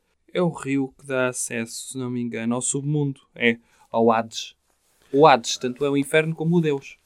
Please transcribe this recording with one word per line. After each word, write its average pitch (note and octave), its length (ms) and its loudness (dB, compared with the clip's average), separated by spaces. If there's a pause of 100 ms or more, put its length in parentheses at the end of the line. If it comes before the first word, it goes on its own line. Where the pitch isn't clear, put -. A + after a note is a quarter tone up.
(340)
É F3+ 80 -2
o F3 80 0
rio C3+ 500 -4
que C#3+ 80 -18
dá B2+ 220 0
acesso, A#2+ 600 -8
se C3 60 -12
não B2 140 -6
me B2 100 -4
engano, A#2 340 -4
ao B2+ 60 -4
submundo. C#3+ 600 -2 (120)
É, A#2 240 2 (320)
ao A2+ 220 4
Hades. A2+ 420 -4 (600)
O C#3 120 8
Hades, C3 320 4
tanto B2+ 280 -4
é C#3+ 40 0
o C#3 60 0
inferno D#3 400 0
como E3 220 0
o F3 40 4
Deus. C#3+ 440 -4